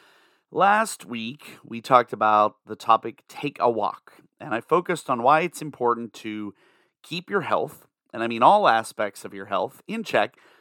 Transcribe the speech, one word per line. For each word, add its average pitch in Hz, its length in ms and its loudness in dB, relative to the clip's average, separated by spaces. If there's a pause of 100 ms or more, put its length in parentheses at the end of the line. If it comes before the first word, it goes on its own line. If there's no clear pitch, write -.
(520)
Last 202 540 0
week, 120 600 -12
we 117 160 -12
talked 123 320 4
about 107 520 2
the 107 120 -14
topic, 113 500 0
"Take - 320 -10
a 123 100 4
walk," 107 440 -6 (260)
and - 140 -10
I 113 80 -4
focused 175 480 -2
on 123 140 -2
why 147 180 4
it's 175 200 -6
important 117 520 -2
to 107 400 -10 (500)
keep 175 260 -12
your 196 120 -2
health, 110 460 -4 (260)
and 113 100 -6
I 117 40 -2
mean 117 160 0
all 190 240 6
aspects 110 580 -2
of 98 80 -14
your 95 140 -14
health, 101 380 -4
in 220 180 -8
check 110 320 0 (260)